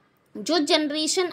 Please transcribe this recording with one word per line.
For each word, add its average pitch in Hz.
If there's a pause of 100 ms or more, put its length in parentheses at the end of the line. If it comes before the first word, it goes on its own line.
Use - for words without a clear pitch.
(360)
जो 240
जनरेशन 311